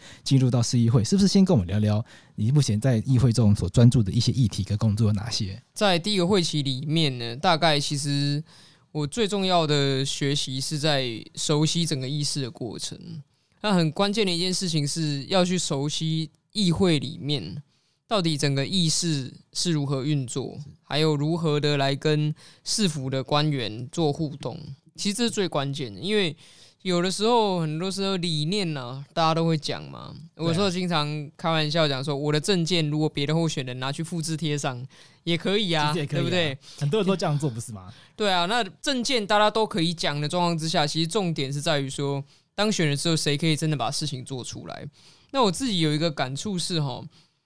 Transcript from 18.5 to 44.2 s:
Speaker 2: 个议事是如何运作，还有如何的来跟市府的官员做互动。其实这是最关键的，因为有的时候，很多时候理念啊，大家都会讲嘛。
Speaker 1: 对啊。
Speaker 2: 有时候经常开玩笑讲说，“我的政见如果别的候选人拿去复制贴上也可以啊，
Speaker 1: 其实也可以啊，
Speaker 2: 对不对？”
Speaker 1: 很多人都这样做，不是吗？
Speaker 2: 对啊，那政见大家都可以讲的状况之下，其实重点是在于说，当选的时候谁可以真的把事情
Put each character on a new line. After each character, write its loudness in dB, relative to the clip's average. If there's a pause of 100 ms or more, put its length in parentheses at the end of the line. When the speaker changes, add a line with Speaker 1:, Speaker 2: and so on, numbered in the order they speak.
Speaker 2:
个 0
议 0
事 -2 (180)
是 -2
如 0
何 -2
运 0
作， -8 (240)
还 -4
有 2
如 0
何 0
的 0
来 0
跟 0 (300)
市 0
府 -4
的 -2
官 2
员 -4
做 0
互 -4
动。 -8 (380)
其 -4
实 -2
这 -2
是 2
最 0
关 -2
键 -8
的， -14
因 -2
为 0 (460)
有 2
的 0
时 -4
候， 4
很 -2
多 -4
时 -4
候 0
理 -2
念 -2
啊， -10 (100)
大 2
家 4
都 2
会 2
讲 -8
嘛。 -14 (220)
Speaker 1:
对 -8
啊。 0
Speaker 2:
有 2
时 0
候 2
经 -2
常 -2
开 -4
玩 2
笑 2
讲 -2
说 -2
，“我 0
的 2
政 2
见 0
如 0
果 2
别 -2
的 0
候 2
选 -4
人 -8
拿 -4
去 -6
复 -6
制 -4
贴 -2
上 -4 (380)
也 0
可 0
以 0
啊， 2
Speaker 1:
其 -
实 -2
也 -2
可 -4
以 2
啊， 0
Speaker 2:
对 0
不 0
对？” 0 (220)
Speaker 1:
很 0
多 0
人 0
都 2
这 -2
样 0
做， 0
不 -4
是 -12
吗？ -14 (240)
Speaker 2:
对 0
啊， 2
那 0 (180)
政 0
见 0
大 2
家 6
都 2
可 -2
以 2
讲 -2
的 -2
状 0
况 2
之 -4
下， 2
其 -2
实 0
重 0
点 -4
是 -4
在 2
于 -2
说， -4 (320)
当 2
选 2
的 0
时 -2
候 4
谁 0
可 -2
以 4
真 0
的 0
把 -2
事 -4
情 -8